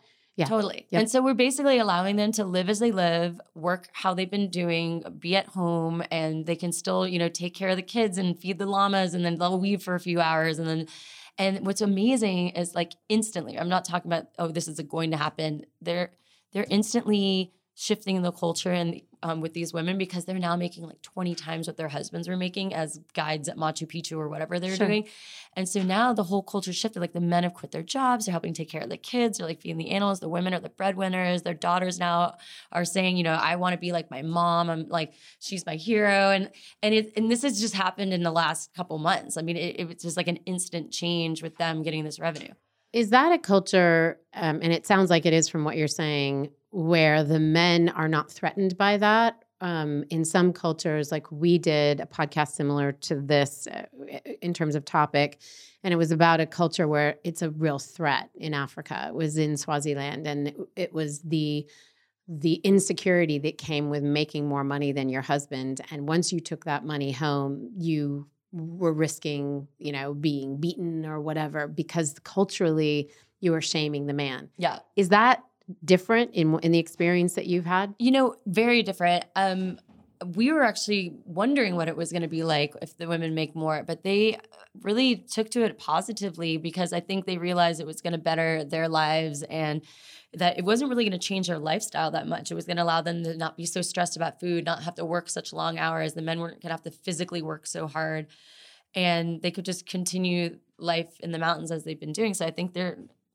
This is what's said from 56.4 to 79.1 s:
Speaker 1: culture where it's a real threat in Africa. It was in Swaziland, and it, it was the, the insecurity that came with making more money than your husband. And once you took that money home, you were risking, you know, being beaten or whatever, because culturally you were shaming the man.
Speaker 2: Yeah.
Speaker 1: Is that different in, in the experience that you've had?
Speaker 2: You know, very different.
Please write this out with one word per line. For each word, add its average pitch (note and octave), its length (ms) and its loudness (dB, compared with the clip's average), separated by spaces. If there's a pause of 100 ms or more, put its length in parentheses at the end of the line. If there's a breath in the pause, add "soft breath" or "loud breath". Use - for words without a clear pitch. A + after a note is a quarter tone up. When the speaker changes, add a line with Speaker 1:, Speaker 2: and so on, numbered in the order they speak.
Speaker 1:
culture E3+ 420 0
where D3 360 2
it's E3+ 180 -6
a E3 100 -2
real D3+ 280 0
threat - 560 -2
in D#3 180 -6
Africa. C#3 540 -6
It F2 80 -8
was D3+ 240 -2
in D3+ 180 0
Swaziland, D3 720 -4
and C#3+ 220 -2
it, D3 80 -12 (180)
it F3+ 180 -4
was D3+ 280 -4
the, D3+ 460 -2 (600 soft breath)
the D#3+ 280 0
insecurity F3+ 840 2
that D3 180 -4
came D3 320 -4
with D3 140 -2
making D3 440 0
more C#3 160 0
money C#3+ 280 -2
than C#3 180 -2
your C3 140 -2
husband. C3+ 580 -4 (100)
And C#3+ 160 -8
once E3+ 240 2
you E3+ 80 -2
took D#3+ 260 -10
that C#3+ 200 -2
money C#3+ 260 -2
home, C#3+ 640 -2
you D3 520 -2 (240)
were E3+ 420 -2
risking, C#3+ 760 -4 (120)
you D3 120 -8
know, C#3 220 -6
being C#3+ 440 -4
beaten E3 480 -4
or D#3 140 -6
whatever, D3+ 480 -4
because D3+ 560 -4
culturally D#3 840 0 (300 soft breath)
you F3+ 120 2
were D#3+ 100 2
shaming D3+ 440 0
the C#3+ 80 -2
man. C#3+ 440 -4
Speaker 2:
Yeah. E3+ 220 0 (160)
Speaker 1:
Is F#3+ 140 4
that A3+ 340 6 (400)
different A3+ 520 4
in, D#3+ 240 4
in E3 120 4
the E3+ 60 8
experience F3 560 2
that - 140 -4
you've F3+ 180 0
had? F#3+ 320 0
Speaker 2:
You A#3+ 140 4
know, C4 240 4 (100)
very A3+ 380 4
different. F3 420 0 (100)